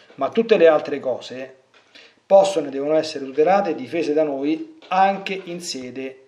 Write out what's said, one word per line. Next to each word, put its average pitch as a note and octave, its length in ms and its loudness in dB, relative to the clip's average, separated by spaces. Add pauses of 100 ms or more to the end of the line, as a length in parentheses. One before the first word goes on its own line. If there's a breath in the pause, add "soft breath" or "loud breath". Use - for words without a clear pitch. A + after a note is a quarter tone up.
(160 loud breath)
ma C3+ 140 -4
tutte A3 280 2
le E3 100 8
altre C#3+ 320 2
cose B2 640 -10 (640 soft breath)
possono E3 420 4
e - 20 -8
devono C#3 260 -2
essere D3+ 300 -2
tutelate D#3+ 460 2
e D3 40 -2
difese C3+ 380 -4
da D#3 100 2
noi D3 540 -4 (120)
anche F#3+ 560 0
in F3 140 -12
sede C3 680 -12